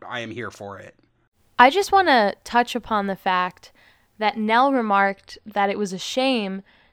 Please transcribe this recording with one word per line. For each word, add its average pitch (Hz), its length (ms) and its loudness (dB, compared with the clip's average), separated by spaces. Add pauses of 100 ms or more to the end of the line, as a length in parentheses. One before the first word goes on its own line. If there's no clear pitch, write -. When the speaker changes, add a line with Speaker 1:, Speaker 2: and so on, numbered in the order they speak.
Speaker 1:
I 117 140 -10
am 113 120 -10
here 110 200 -10
for 98 260 -16
it. 98 220 -20 (580)
Speaker 2:
I 247 120 8
just 392 240 -2
wanna 285 500 4
touch 240 320 -2
upon 208 320 -4
the 196 80 -4
fact 185 560 -4 (460)
that 208 200 -2
Nell 226 360 2
remarked 196 720 0
that 202 240 0
it 190 80 -4
was 196 160 -4
a 190 40 -10
shame 208 680 -2 (300)